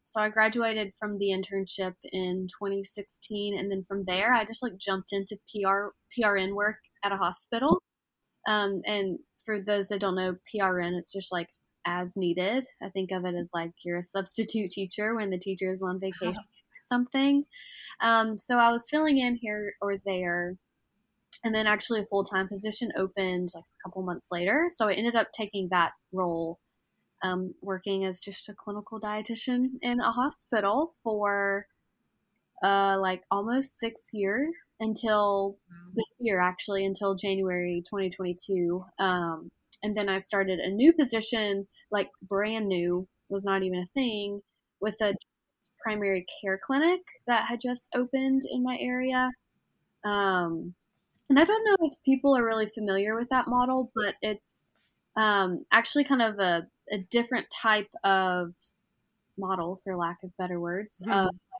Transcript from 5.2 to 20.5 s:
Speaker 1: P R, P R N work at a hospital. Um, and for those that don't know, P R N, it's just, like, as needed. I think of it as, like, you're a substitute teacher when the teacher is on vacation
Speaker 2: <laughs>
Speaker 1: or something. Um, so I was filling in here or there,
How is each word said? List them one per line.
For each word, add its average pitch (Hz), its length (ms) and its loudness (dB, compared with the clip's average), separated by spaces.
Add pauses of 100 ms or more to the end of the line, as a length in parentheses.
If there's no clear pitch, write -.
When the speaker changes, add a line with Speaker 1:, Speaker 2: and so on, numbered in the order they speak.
Speaker 1:
P 202 140 -4
R, 202 260 0 (180)
P 240 140 -4
R 202 140 2
N 190 180 0
work 208 220 -2 (260)
at 202 80 0
a 196 60 -2
hospital. 233 640 2 (680)
Um, 202 380 2
and 196 340 -2 (260)
for 214 160 -4
those 202 280 0
that 202 100 -2
don't 190 160 0
know, 185 220 -2 (120)
P 208 120 -4
R 185 180 2
N, 175 140 -2
it's - 180 -6
just, 196 200 -8
like, 175 180 -4 (360)
as 180 300 -4
needed. 185 500 0 (160)
I 190 80 -8
think 185 220 -4
of 185 140 -2
it 175 100 -4
as, 175 180 -6
like, 170 200 -6 (100)
you're 175 160 -4
a 175 40 -6
substitute 202 680 -4
teacher 208 420 -4
when 214 160 -2
the 185 80 -2
teacher 190 320 -4
is 185 140 -4
on 185 160 -2
vacation 185 360 -4
Speaker 2:
<laughs> - 20 -10
Speaker 1:
or - 480 -20
something. 269 600 2 (560)
Um, 220 360 4
so 247 200 0
I 233 140 8
was 233 180 -2
filling 302 280 4
in 247 180 2
here 214 460 -6
or 202 240 -2
there, 180 500 -2 (880)